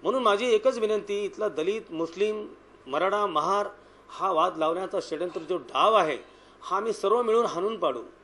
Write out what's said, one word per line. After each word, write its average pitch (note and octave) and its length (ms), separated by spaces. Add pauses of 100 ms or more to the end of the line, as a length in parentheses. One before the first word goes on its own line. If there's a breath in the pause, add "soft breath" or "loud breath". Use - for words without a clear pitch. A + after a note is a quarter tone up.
म्हणून B3 200
माझी G#3+ 240
एकच A#3 320
विनंती, G#3 460
इथला G3+ 240
दलित, F3 320 (100)
मुस्लिम, F#3+ 560 (400)
मराठा, F#3+ 400
महार F#3+ 400 (420 loud breath)
हा F#3 220
वाद E3+ 280
लावण्याचा F3+ 440
षड्यंत्र E3+ 380
जो D#3+ 160
डाव F3 380
आहे, D#3+ 220 (460 loud breath)
हा F3+ 140
आम्ही G#3+ 160
सर्व G#3 300
मिळून A3+ 240
हाणून F#3 320
पाडू. C3+ 220 (240)